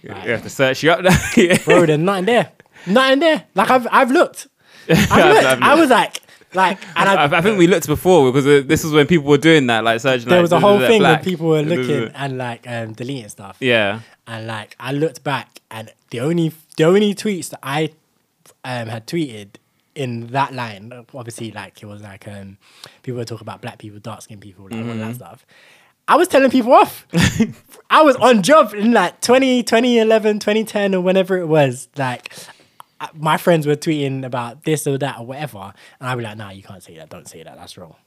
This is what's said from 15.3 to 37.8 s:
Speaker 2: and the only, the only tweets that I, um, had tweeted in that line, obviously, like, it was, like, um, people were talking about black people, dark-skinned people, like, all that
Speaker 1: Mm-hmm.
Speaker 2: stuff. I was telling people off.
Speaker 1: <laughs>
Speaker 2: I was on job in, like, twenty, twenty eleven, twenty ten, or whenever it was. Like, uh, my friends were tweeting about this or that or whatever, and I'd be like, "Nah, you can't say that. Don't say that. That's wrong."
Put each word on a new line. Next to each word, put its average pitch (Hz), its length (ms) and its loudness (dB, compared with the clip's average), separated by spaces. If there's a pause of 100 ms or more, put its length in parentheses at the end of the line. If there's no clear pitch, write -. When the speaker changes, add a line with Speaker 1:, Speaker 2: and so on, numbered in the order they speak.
Speaker 2:
and 120 200 -16 (200)
the 120 80 -10
only, 160 320 -2 (260)
the 156 80 2
only 202 300 2
tweets 190 340 -8
that - 140 -18
I, 151 280 -6 (720)
um, 120 240 -10
had 113 200 -14
tweeted 113 480 -10 (400)
in 120 320 -10
that 135 260 -4
line, 113 380 -14 (220)
obviously, 117 380 -14
like, 98 300 -18
it 110 40 -20
was, 104 160 -18
like, 101 260 -20
um, 101 300 -18 (460)
people 123 160 -10
were 113 60 -8
talking 107 200 -16
about 98 160 -16
black 117 160 -16
people, 107 220 -20
dark-skinned 107 420 -20
people, 98 240 -20
like, 95 80 -16
all 113 120 -10
that 117 100 -10
Speaker 1:
Mm-hmm. 110 180 -10
Speaker 2:
stuff. - 320 -20 (640)
I 254 100 2
was 339 100 2
telling 269 240 2
people 247 220 2
off. - 340 2 (420)
Speaker 1:
<laughs> - 400 -20
Speaker 2:
I 294 120 4
was 277 160 6
on 220 260 4
job 262 300 4
in, 208 180 0
like, 180 300 0
twenty, 254 420 2
twenty 240 360 2
eleven, 214 380 2
twenty 214 280 -2
ten, 202 280 -2
or 185 60 0
whenever 185 380 0
it 175 100 -6
was. 139 480 0
Like, - 380 -8 (640)
uh, 151 140 -14
my 160 240 -2
friends 165 280 0
were 147 120 0
tweeting 139 480 -6
about 120 400 -10
this 156 200 -4
or 139 120 -4
that 131 220 -8
or 117 60 -16
whatever, 120 460 -14 (280)
and 127 100 -10
I'd 127 80 -6
be 120 80 -10
like, 107 100 -14
"Nah, 104 140 -16
you 95 120 -20
can't 95 220 -20
say 82 140 -20
that. 80 120 -20
Don't - 180 -20
say 82 160 -20
that. 76 140 -20
That's 85 200 -20
wrong." 85 180 -20 (120)